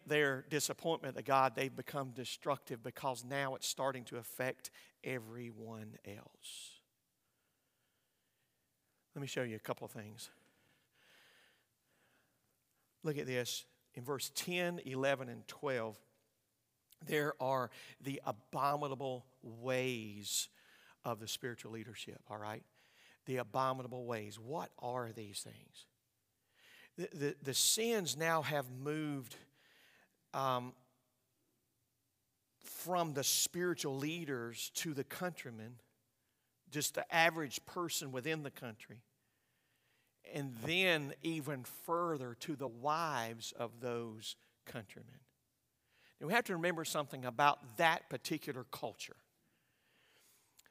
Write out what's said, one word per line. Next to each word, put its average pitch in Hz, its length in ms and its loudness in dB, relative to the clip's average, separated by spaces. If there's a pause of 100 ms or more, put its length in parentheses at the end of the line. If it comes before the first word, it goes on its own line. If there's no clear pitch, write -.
their 143 440 4
disappointment 143 640 0
to 123 60 -4
God, 131 340 6
they've 131 180 0
become 131 360 -4
destructive 127 720 -4
because 123 420 -2
now 135 300 0
it's - 120 -4
starting 131 400 0
to 123 120 -6
affect - 520 -4 (320)
everyone 110 1000 -6
else. - 760 -14 (2250)
Let 143 80 -6
me 135 40 -4
show 131 160 0
you 113 140 -2
a 104 40 -6
couple - 260 -4
of - 40 -10
things. 107 380 -12 (2750)
Look 151 120 2
at 143 100 -2
this. 123 380 0 (300)
In 123 100 -10
verse 135 300 -2
ten, 175 500 0
eleven, 131 460 2
and 117 180 -12
twelve, 113 480 -2 (1120)
there 147 340 2
are 131 300 2 (320)
the 139 240 -2
abominable 135 1000 0 (180)
ways 117 1080 -2 (560)
of 113 140 -2
the 110 80 -10
spiritual 120 440 -6
leadership, 113 560 -10
all 104 100 -6
right? 107 260 -6 (600)
The 127 140 0
abominable 127 680 0
ways. 107 340 -4
What 139 400 -6
are 123 360 -4
these 104 260 -8
things? - 460 -16 (1120)
The, 170 200 -4
the, 143 240 0
the 139 120 0
sins 214 640 4
now 165 260 4
have 135 280 2
moved, 143 640 -2 (1000)
um, 127 400 2 (1900)
from 170 540 0
the 139 100 2
spiritual 170 720 2
leaders 135 800 -2
to 156 180 0
the 139 80 0
countrymen, 123 720 -6 (960)
just 143 240 0
the - 200 0
average 165 520 6
person 156 460 -2
within 147 320 0
the 135 60 -6
country, 113 520 -12 (1300)
and 139 220 -4 (100)
then 160 580 6
even 151 420 0 (200)
further 160 560 0
to 156 140 -4
the 131 140 -2
wives 120 880 0
of 117 220 -4
those 117 560 -4 (280)
countrymen. - 540 -12 (1040)
Now, 147 80 -4
we 180 40 2
have 233 120 6
to 190 100 -2
remember 165 300 2
something 139 400 -2
about 127 520 4
that 165 320 6
particular 143 640 -2
culture. - 460 -8 (1500)